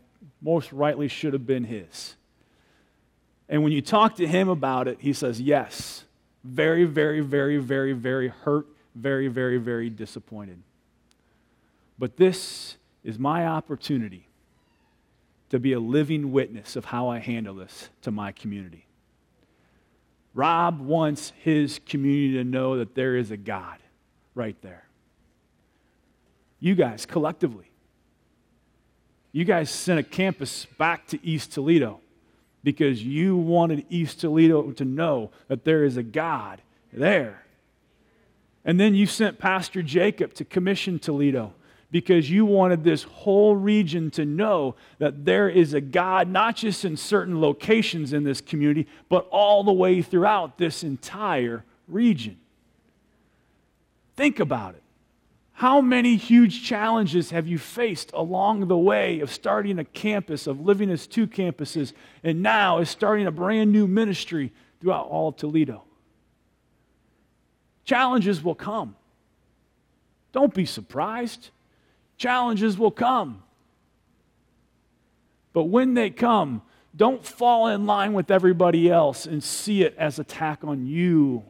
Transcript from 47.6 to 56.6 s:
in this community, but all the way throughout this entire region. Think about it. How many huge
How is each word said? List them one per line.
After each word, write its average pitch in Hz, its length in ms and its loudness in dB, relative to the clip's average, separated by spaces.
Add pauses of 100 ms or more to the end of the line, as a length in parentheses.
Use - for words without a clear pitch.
in 147 120 0
this 139 180 -2
community, 147 440 0 (220)
but 180 220 2
all 202 340 4
the 202 80 4
way 185 300 4
throughout 180 560 0
this 170 240 -2
entire 139 840 -4 (220)
region. 165 520 0 (1800)
Think 269 240 0
about 113 340 -4
it. - 80 -20 (720)
How 262 280 4
many 247 360 4
huge 233 460 6